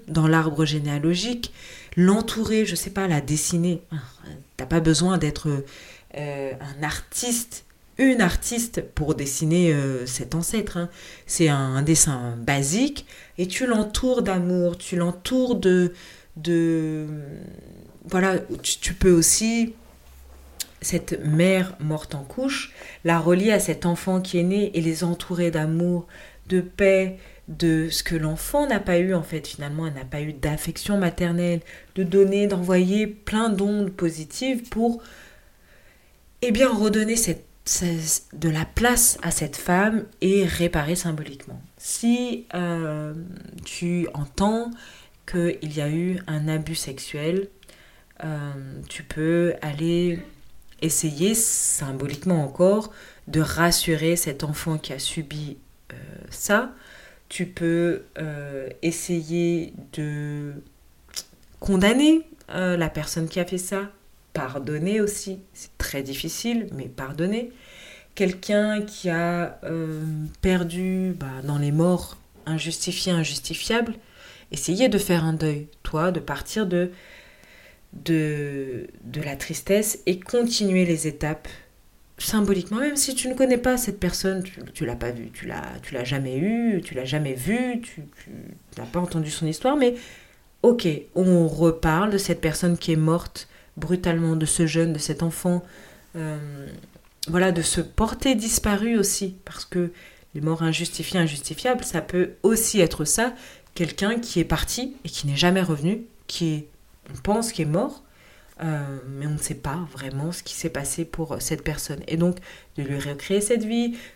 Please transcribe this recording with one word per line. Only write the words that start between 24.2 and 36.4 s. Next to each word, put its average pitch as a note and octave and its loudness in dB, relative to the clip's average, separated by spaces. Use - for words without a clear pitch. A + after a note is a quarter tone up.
qui F#3 -2
est E3+ 4
né G3 2
et E3 2
les D#3+ 0
entourer F3 0
d'amour, E3 2
de F#3 2
paix, F#3+ 4
de D#3+ 2
ce - -2
que - -2
l'enfant D#3+ 0
n'a A3+ 2
pas F#3 2
eu F#3 2
en E3+ 2
fait D#3 -6
finalement, D3+ -6
elle D3+ -4
n'a C3 -10
pas D3 -6
eu D3+ -6
d'affection D#3 -2
maternelle, F3 2
de F#3+ 0
donner, G3 6
d'envoyer F#3 4
plein A3 -2
d'ondes G3+ 0
positives F3 -4
pour, A#3 0